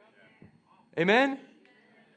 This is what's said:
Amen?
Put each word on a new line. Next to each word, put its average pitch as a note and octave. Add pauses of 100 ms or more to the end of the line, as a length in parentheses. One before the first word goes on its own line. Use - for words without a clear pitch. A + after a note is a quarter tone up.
(1000)
Amen? B3+ (800)